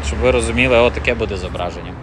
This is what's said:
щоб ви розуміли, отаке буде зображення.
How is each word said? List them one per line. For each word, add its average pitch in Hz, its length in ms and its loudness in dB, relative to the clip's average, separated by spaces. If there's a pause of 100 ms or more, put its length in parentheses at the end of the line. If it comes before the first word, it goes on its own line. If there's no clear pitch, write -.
щоб 110 120 -2
ви 127 120 4
розуміли, 120 460 2
отаке 120 360 2
буде 104 240 -4
зображення. 87 640 -8